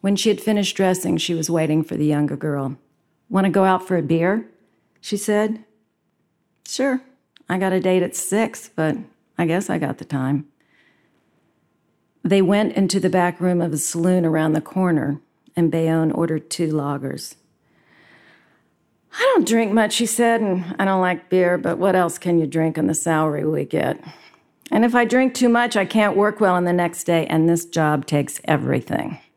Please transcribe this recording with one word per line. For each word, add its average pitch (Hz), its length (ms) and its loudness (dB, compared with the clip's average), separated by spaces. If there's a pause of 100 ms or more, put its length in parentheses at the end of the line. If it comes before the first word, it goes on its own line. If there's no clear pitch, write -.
When 196 160 0
she 226 120 0
had 208 120 0
finished 208 360 0
dressing, 185 400 0
she 165 180 -4
was 160 160 -4
waiting 160 320 0
for 156 140 -6
the 151 100 0
younger 147 300 0
girl. 139 400 -6 (520)
"Want 190 160 0
to 196 60 2
go 190 140 2
out 185 220 2
for 185 100 0
a 165 60 0
beer?" 165 440 0 (540)
she - 160 -6
said. 214 480 -2 (1000)
"Sure. 262 340 -2 (480)
I 185 100 0
got 190 140 0
a 185 80 2
date 185 220 2
at 175 140 -4
six, - 580 -4
but 156 220 -2 (400)
I 170 100 -2
guess 175 220 -2
I 180 100 -2
got 143 200 -4
the - 60 -16
time." 139 420 -4 (1800)
They 190 180 4
went 202 300 2
into 190 260 0
the 185 120 0
back 180 300 0
room 180 200 0
of 165 120 -2
a 151 60 -4
saloon 175 460 0
around 156 300 0
the 156 60 0
corner, 156 600 -2 (340)
and 165 160 2
Bayonne 160 400 0
ordered 160 400 -4
two 160 220 -2
lagers. 143 640 -6 (1800)
"I - 100 -6 (120)
don't 370 120 4
drink 226 260 2
much," 220 200 2
she 240 140 -2
said, 233 340 2
"and 185 380 -2
I 202 60 0
don't 190 160 2
like 180 280 -2
beer, 180 300 2
but 165 200 -4
what 185 160 2
else 180 240 0
can 175 200 0
you 156 80 2
drink 160 320 -2
on 156 80 0
the 156 80 0
salary 156 520 -2
we 151 180 -2
get? - 380 -4 (680)
And 220 140 2
if 240 120 2
I 240 80 4
drink 254 280 2
too 247 160 2
much, 233 280 2
I 196 80 2
can't 208 320 2
work 202 240 2
well 190 140 4
on 180 100 0
the 175 80 0
next 175 320 -2
day, 170 220 2
and 160 220 2
this 170 160 2
job 151 420 0
takes - 380 -2
everything." 135 760 -2 (180)